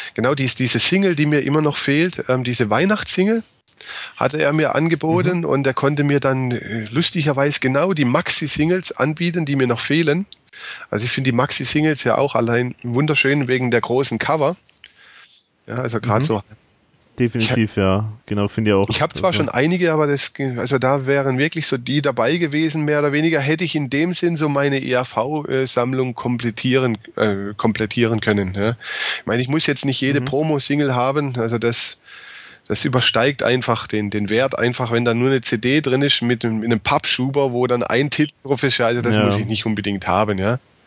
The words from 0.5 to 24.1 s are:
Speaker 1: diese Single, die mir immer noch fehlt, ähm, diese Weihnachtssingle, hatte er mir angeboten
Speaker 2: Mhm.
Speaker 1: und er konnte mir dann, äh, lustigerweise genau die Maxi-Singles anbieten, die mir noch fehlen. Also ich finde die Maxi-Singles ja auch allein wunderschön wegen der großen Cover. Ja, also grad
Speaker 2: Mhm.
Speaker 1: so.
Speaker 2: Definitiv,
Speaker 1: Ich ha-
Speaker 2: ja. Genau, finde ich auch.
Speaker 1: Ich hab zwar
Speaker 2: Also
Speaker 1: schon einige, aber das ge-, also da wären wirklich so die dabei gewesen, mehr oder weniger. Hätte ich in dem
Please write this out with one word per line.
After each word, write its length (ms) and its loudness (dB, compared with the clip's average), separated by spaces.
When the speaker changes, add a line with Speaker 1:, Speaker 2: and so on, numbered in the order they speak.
Speaker 1:
diese 240 0
Single, 360 2
die 120 2
mir 140 2
immer 200 2
noch 160 0
fehlt, 500 0
ähm, 160 0
diese 260 0
Weihnachtssingle, 760 0
hatte 240 0
er 100 2
mir 240 2
angeboten 640 2
Speaker 2:
Mhm. 60 -4
Speaker 1:
und 220 2
er 80 0
konnte 280 2
mir 160 2
dann, 320 0
äh, 340 -6
lustigerweise 760 0
genau 340 2
die 120 2
Maxi-Singles 880 0
anbieten, 520 -2
die 100 -2
mir 120 2
noch 120 0
fehlen. 460 2
Also 160 -2
ich 60 -4
finde 180 0
die 80 0
Maxi-Singles 640 0
ja 140 2
auch 160 0
allein 480 0
wunderschön 680 0
wegen 220 0
der 120 4
großen 360 0
Cover. 400 0
Ja, 80 -10
also 240 -4
grad 240 2
Speaker 2:
Mhm. 20 0
Speaker 1:
so. 160 0
Speaker 2:
Definitiv, 560 2
Speaker 1:
Ich 60 2
ha- 20 6
Speaker 2:
ja. 300 2
Genau, 220 0
finde 240 0
ich 40 6
auch. 140 4
Speaker 1:
Ich 140 -2
hab 120 -4
zwar 180 0
Speaker 2:
Also 40 0
Speaker 1:
schon 120 0
einige, 440 2
aber 140 2
das 260 -4
ge-, 240 -4
also 220 0
da 260 0
wären 320 0
wirklich 300 -2
so 100 -2
die 240 -2
dabei 360 0
gewesen, 480 -2
mehr 140 2
oder 120 2
weniger. 280 2
Hätte 260 0
ich 100 -4
in 160 -2
dem 220 0